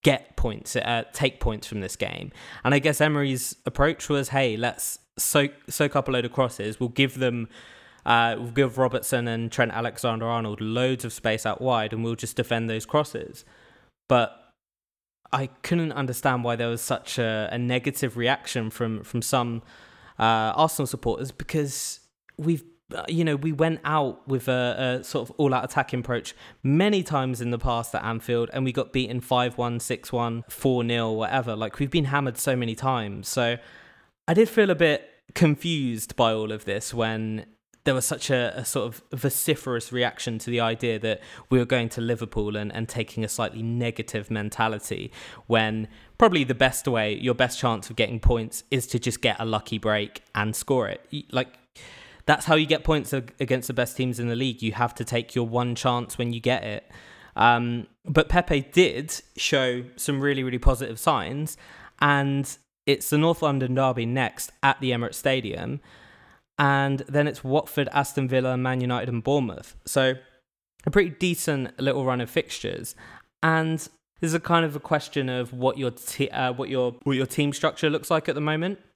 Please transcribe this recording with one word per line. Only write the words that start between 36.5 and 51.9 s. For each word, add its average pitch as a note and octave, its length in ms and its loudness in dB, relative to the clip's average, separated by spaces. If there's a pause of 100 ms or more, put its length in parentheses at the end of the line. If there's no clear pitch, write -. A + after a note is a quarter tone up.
of G#2+ 140 -8
this G2+ 280 -4
when A2 540 -2 (360)
there C3+ 100 2
was B2+ 120 0
such - 260 -4
a, B2 260 2
a B2+ 80 -8
sort A#2 220 -2
of - 240 -12
vociferous C3 800 -2
reaction A#2+ 480 -2
to - 100 -8
the A#2+ 100 0
idea A2+ 380 0
that A2 240 -2 (300)
we B2+ 80 6
were A#2+ 60 2
going A#2+ 220 2
to A#2 140 -6
Liverpool A2 560 -2
and, G#2 160 -6
and A2+ 160 -6
taking A2+ 340 -6
a G#2+ 40 -4
slightly A2+ 340 -4
negative A#2 720 -4
mentality, G#2+ 800 -4 (340)
when A2 420 2 (300)
probably F3+ 260 6
the B2+ 120 0
best B2+ 320 2
way, A2 260 2
your A#2+ 220 0
best B2 240 2
chance A2+ 320 -2
of A2 40 -10
getting A2+ 240 0
points A#2 520 0
is C3 160 0
to - 100 -2
just A#2 240 -2
get A2+ 180 2
a A2+ 60 -2
lucky A2 320 -2
break G#2+ 460 -2 (100)
and G#2+ 220 -2
score B2+ 320 0
it. - 260 -8
Y-, D3 180 -8
like, - 280 -4 (680)